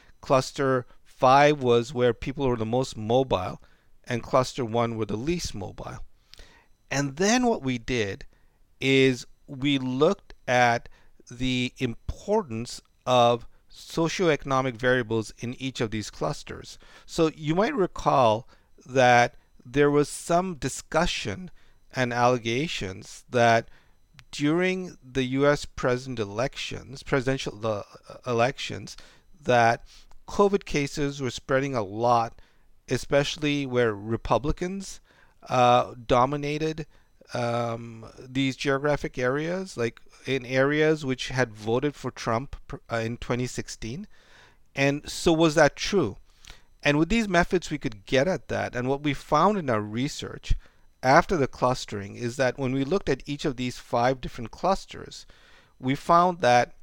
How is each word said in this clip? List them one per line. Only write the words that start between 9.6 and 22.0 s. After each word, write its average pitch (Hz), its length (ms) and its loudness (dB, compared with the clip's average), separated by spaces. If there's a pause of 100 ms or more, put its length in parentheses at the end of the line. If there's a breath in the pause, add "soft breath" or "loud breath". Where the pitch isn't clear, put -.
looked 131 540 0 (140)
at 123 420 2 (420 soft breath)
the 127 460 -2
importance 123 1040 -6 (240)
of 120 420 4 (240)
socioeconomic 139 1040 -2
variables 117 640 0
in 120 220 -8
each 131 200 -6
of 113 100 -2
these 110 180 -6
clusters. - 680 -10 (280 loud breath)
So 160 300 2
you 156 200 -2
might 233 200 2 (120)
recall 131 600 2 (380 soft breath)
that 123 500 6 (300)
there 143 260 2
was 147 180 2
some 180 460 -2
discussion 160 960 -4 (440)
and 123 180 0